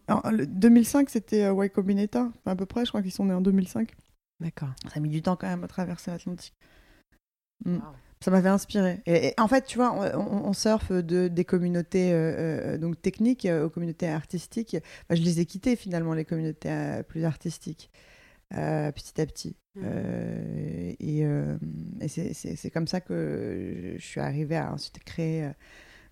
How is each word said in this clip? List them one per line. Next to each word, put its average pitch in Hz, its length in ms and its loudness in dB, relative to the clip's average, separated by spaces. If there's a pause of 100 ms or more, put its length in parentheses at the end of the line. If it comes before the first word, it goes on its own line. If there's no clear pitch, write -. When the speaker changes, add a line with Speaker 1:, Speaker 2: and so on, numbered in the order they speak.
Speaker 1:
Alors, 220 220 2
le 220 160 2
deux 185 220 6
mille 233 180 10
cinq, 285 240 4
c'était, 208 340 2
euh, 196 200 4
Y 196 60 0
Combinator. 208 560 0
Enfin, - 260 -8
à - 40 0
peu 190 100 -4
près, 240 180 -2
je 233 60 -2
crois 214 120 -2
qu'ils 185 100 -4
sont 202 120 -2
nés 190 100 2
en 180 60 0
deux 190 100 4
mille 190 180 4
cinq. 226 260 -4 (440)
Speaker 2:
D'accord. 165 300 -6 (160)
Speaker 1:
Ça - 120 -14
a 156 40 -4
mis 151 80 -2
du 156 140 -2
temps 180 140 0
quand 190 120 -8
même 175 160 -4
à 175 40 -12
traverser 175 420 -6
l'Atlantique. 175 440 -10 (1080)
Mm. 180 120 0
Speaker 2:
Waouh. - 60 -6 (400)
Speaker 1:
Ça 185 80 0
m'avait 185 200 8
inspiré. 196 560 2
Et, 170 220 6
et - 120 0
en 220 80 6
fait, 262 180 4
tu - 120 -4
vois, 247 160 4
on, 185 260 0
on, 208 280 -2
on 196 40 2
surfe 214 400 2
de, 180 360 2
des 175 180 2
communautés, 175 680 2
euh, 160 640 0
euh, - 40 -4
donc 165 220 -4
techniques, 220 460 0
euh, 165 200 2
aux 160 40 -4
communautés 170 380 -4
artistiques. 170 680 -4
Enfin, - 420 -2
je 165 40 4
les 170 180 4
ai 175 60 2
quittées, 233 300 0
finalement, 165 360 -2
les 160 140 -2
communautés, 160 440 -4
euh, 151 320 -4
plus 165 220 -4
artistiques, - 680 -6 (640)
euh, 151 380 -2
petit - 260 -10
à 160 60 0
petit. - 320 -8 (200)
Speaker 2:
Mhm. 196 100 -12
Speaker 1:
Euh, - 1120 -6
et, 151 240 -2
euh, 147 320 -2 (460)
et 156 60 -6
c'est, - 260 -6
c'est, - 200 -10
c'est - 160 -10
comme 165 160 -2
ça 185 140 -4
que 92 960 -6
je, 85 40 -10
je - 80 -14
suis - 140 -8
arrivée 143 380 -2
à - 160 -4
ensuite - 300 -12
créer, 160 400 -4
euh, 139 60 -6 (600)